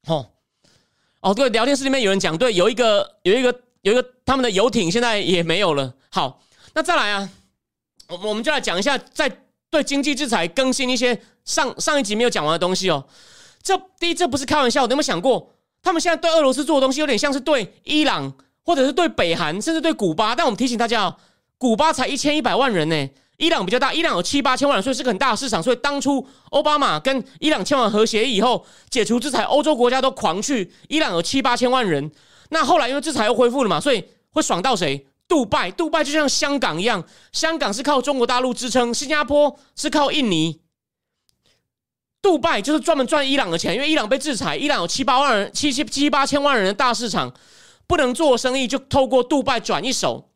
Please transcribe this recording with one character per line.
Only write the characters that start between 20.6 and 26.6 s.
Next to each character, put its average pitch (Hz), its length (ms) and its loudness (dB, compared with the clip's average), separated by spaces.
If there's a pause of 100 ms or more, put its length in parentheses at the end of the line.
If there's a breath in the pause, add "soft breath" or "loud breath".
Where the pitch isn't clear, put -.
醒 240 120 -2
大 233 100 0
家 214 160 0
哦， 165 120 -4 (400 soft breath)
古 240 180 0
巴 294 160 2
才 254 160 -2
一 254 80 -4
千 294 220 0
一 311 60 -2
百 214 120 0
万 254 160 2
人 165 200 0
呢， 147 180 -2 (300 soft breath)
伊 311 100 0
朗 285 160 0
比 185 80 -2
较 247 60 0
大， 262 160 0
伊 311 80 -2
朗 302 140 0
有 175 60 0
七 277 200 -2
八 254 120 2
千 269 140 0
万 269 80 2
人， 190 60 0
所 262 100 -2
以 - 20 0
是 285 80 -8
个 254 60 -2
很 214 80 0
大 262 140 0
的 214 60 0
市 269 120 -6
场。 190 140 -2
所 247 100 0
以 240 40 2
当 285 220 -2
初 269 280 0 (240 loud breath)
奥 285 120 0